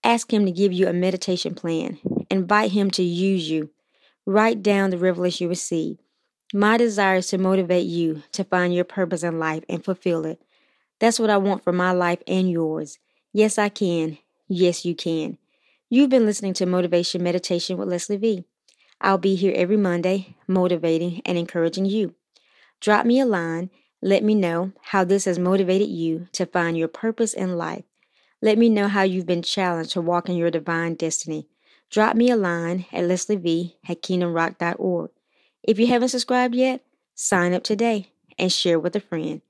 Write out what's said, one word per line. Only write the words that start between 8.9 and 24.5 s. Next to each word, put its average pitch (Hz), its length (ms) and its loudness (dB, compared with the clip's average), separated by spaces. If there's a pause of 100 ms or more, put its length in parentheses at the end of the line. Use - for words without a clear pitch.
in 165 160 -4
life 160 300 -4
and 165 160 -6
fulfill 175 400 -2
it. 160 160 -8 (580)
That's 226 220 2
what 220 80 2
I 208 80 4
want 196 260 0
for 180 100 0
my 180 200 2
life 175 340 0
and 185 240 2
yours. 160 480 -4 (360)
Yes, 214 240 2
I 208 100 2
can. 170 480 -2 (320)
Yes, 175 360 2
you 175 100 -2
can. 160 420 -6 (540)
You've 262 180 6
been 247 160 6
listening 202 300 -2
to 185 120 0
Motivation 175 560 0
Meditation 175 540 -2
with 196 120 -4
Leslie 180 280 -4
V. 196 280 -2 (560)
I'll 196 180 2
be 196 180 2
here 185 180 0
every 180 220 2
Monday, 185 600 0 (100)
motivating 175 800 0
and 180 100 -2
encouraging 170 480 -2
you. 196 300 -2 (680)
Drop 214 240 2
me 247 160 4
a 269 60 2
line. 175 440 -2 (300)
Let 196 240 2
me 214 100 4
know 180 460 0